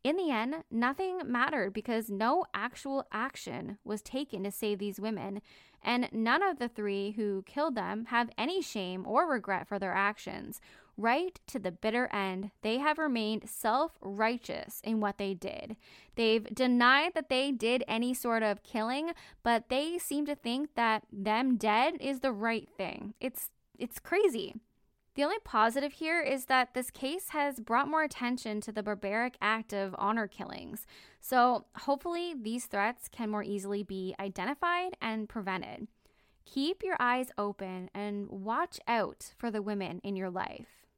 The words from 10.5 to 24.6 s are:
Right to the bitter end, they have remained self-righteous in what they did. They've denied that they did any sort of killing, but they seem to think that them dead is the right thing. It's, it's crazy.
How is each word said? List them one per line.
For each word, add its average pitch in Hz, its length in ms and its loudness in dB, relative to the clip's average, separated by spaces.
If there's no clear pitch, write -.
Right 269 500 0
to - 120 -8
the 185 140 -4
bitter 220 400 0
end, 190 380 -2
they 220 160 0
have 302 200 2
remained 226 500 0
self-righteous 226 1400 0
in 220 160 0
what 202 180 0
they 196 160 -2
did. - 420 -8
They've 226 280 4
denied 254 600 6
that 311 140 0
they 269 220 2
did 240 380 2
any 240 260 0
sort 226 280 2
of 208 200 0
killing, 262 500 -2
but 233 280 4
they 311 280 2
seem 294 280 0
to 294 100 -2
think 262 380 -2
that 220 380 4
them 220 440 2
dead 226 440 4
is 269 200 -2
the 262 120 2
right 220 440 0
thing. 202 440 -6
It's, - 300 -6
it's - 220 -8
crazy. 339 560 2